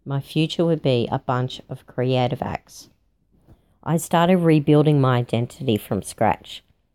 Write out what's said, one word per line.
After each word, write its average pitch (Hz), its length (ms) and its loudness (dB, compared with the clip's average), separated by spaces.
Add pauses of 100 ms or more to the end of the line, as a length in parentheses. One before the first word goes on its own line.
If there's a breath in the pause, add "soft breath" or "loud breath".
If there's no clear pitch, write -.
My 139 160 -6
future 160 440 -2
would 165 180 0
be 123 280 0
a 123 80 -4
bunch 127 500 -4
of - 180 -14
creative 127 540 -2
acts. - 480 -10 (960)
I 160 140 -2
started 175 400 2
rebuilding 151 640 4
my 131 180 2
identity 120 580 -2
from 104 260 -4
scratch. - 600 -4 (320)